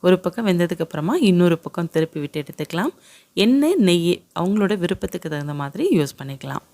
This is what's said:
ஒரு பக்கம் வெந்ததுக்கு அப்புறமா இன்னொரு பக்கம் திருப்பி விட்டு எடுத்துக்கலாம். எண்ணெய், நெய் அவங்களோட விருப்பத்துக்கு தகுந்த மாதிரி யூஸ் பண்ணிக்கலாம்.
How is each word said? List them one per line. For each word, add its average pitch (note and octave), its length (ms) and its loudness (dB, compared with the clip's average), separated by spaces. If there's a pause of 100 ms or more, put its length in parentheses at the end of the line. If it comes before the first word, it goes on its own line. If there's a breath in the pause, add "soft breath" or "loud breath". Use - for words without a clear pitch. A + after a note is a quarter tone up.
ஒரு F#3 160 6
பக்கம் G#3 240 -4
வெந்ததுக்கு F3 380 0
அப்புறமா E3 300 -4 (140)
இன்னொரு F3 360 4
பக்கம் E3 300 -8
திருப்பி D#3+ 280 -2
விட்டு C#3+ 200 -8
எடுத்துக்கலாம். E3 480 -6 (520 soft breath)
எண்ணெய், C#4+ 340 4 (120)
நெய் F3 260 2 (240)
அவங்களோட G3 340 0 (100)
விருப்பத்துக்கு F3 500 -6
தகுந்த D3 280 -8
மாதிரி C#3+ 240 -6 (140)
யூஸ் C#3+ 220 -2
பண்ணிக்கலாம். C3+ 540 -10